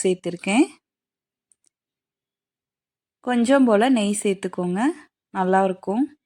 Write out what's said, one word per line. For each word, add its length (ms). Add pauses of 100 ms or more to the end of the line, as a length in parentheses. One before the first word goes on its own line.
சேர்த்துருக்கேன். 640 (2500)
கொஞ்சம் 400
போல 280
நெய் 280
சேர்த்துக்கோங்க, 560 (580)
நல்லாயிருக்கும். 680 (220)